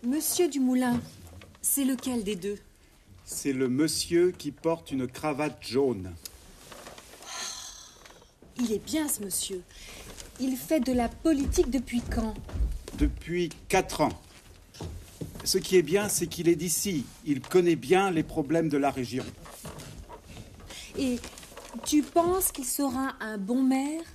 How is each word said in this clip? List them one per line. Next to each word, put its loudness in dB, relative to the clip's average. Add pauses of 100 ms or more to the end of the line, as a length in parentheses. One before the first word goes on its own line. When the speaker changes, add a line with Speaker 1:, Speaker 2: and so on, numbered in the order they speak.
Speaker 1:
Monsieur 2
Dumoulin, 2 (600)
c'est 0
lequel 0
des -2
deux ? -6 (640)
Speaker 2:
C'est -4
le 2
monsieur 2
qui -8
porte -2
une -2
cravate -4
jaune. 0 (2500)
Speaker 1:
Il 2
est 0
bien, 0
ce -2
monsieur. -4 (760)
Il 0
fait 2
de 2
la 2
politique 4
depuis 0
quand ? -2 (640)
Speaker 2:
Depuis 0 (200)
quatre 2
ans. 0 (1200)
Ce 2
qui 4
est 10
bien, 2
c'est 0
qu'il 0
est 8
d'ici. -2 (200)
Il 0
connaît 6
bien 4
les 2
problèmes 0
de 2
la 2
région. -4 (1700)
Speaker 1:
Et 0 (680)
tu 4
penses 4
qu'il -6
sera -2
un -6
bon 2
maire ? 2 (120)